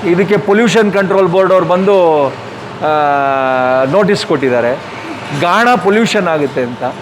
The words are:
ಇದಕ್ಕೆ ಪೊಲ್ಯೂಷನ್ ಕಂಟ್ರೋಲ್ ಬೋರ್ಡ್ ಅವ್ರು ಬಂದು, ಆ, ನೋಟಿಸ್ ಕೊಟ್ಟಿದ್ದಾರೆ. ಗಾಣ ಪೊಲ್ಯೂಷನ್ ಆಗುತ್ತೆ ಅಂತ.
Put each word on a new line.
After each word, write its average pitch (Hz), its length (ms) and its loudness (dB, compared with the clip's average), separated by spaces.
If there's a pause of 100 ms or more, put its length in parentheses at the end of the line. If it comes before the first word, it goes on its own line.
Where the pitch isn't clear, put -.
ಇದಕ್ಕೆ 185 320 0
ಪೊಲ್ಯೂಷನ್ 208 560 2
ಕಂಟ್ರೋಲ್ 190 360 2
ಬೋರ್ಡ್ 185 240 2
ಅವ್ರು 185 140 2
ಬಂದು, 175 600 2
ಆ, 131 40 -2 (1600)
ನೋಟಿಸ್ 202 360 0
ಕೊಟ್ಟಿದ್ದಾರೆ. 127 480 0 (680)
ಗಾಣ 214 340 2
ಪೊಲ್ಯೂಷನ್ 196 540 0
ಆಗುತ್ತೆ 147 340 -2
ಅಂತ. 123 400 -6